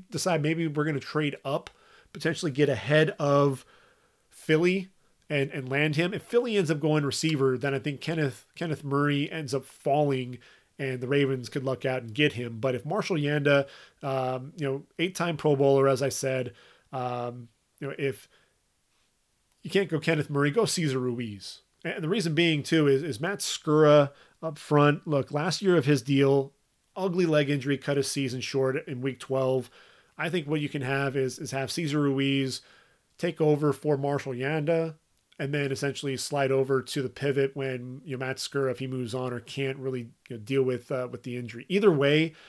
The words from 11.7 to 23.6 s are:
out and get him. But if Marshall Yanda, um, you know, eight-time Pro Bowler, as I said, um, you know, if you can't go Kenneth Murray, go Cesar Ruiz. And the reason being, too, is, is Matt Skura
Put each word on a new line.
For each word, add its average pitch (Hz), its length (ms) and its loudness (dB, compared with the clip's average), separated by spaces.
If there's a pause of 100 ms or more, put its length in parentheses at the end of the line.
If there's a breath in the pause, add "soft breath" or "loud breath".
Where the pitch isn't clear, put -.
out 131 180 -2
and 113 120 -12
get 147 200 2
him. 117 260 -8
But 131 160 0
if 120 100 -10
Marshall 185 300 -2
Yanda, 143 500 2 (340 loud breath)
um, 131 560 -4
you 147 80 -6
know, 139 200 -4 (160)
eight-time 175 360 -2
Pro 147 200 2
Bowler, 135 320 6
as 131 140 2
I 139 60 0
said, 131 440 -4 (400 soft breath)
um, 123 560 -8 (320)
you 143 80 -8
know, 139 100 -10
if 135 300 -4 (1400 soft breath)
you - 60 -12
can't 190 180 2
go 156 100 -2
Kenneth 151 320 0
Murray, 143 220 2
go 214 140 2
Cesar 143 340 -2
Ruiz. 117 640 -6 (220)
And 170 200 -6
the 151 40 -4
reason 170 240 -2
being, 160 300 2
too, 160 240 2
is, 139 160 4
is 131 180 -6
Matt 190 200 -4
Skura 151 720 6 (280 soft breath)